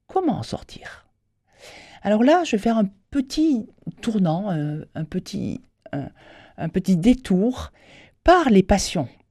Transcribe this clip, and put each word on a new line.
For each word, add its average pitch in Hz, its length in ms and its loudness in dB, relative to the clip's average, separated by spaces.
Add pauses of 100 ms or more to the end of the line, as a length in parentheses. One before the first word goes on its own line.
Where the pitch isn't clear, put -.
Comment 370 320 -2
en 113 40 -8
sortir ? - 640 -14 (960)
Alors 214 220 2
là, 330 200 6
je 247 140 -2
vais 190 40 -2
faire 226 160 0
un 202 120 2 (200)
petit 285 600 -2 (320)
tournant, 196 500 0
euh, 151 320 -4 (120)
un 160 100 -6
petit, - 560 -8 (320)
un, 139 160 -8 (480)
un 165 100 -6
petit 185 300 0
détour 220 760 0 (540)
par 330 240 6
les 190 140 6
passions 185 440 -2 (240)